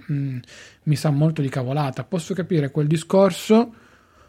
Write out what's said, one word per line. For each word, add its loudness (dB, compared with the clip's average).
mm, -4
mi 0
sa -2
molto 2
di -2
cavolata. -4
Posso -6
capire -2
quel -2
discorso 2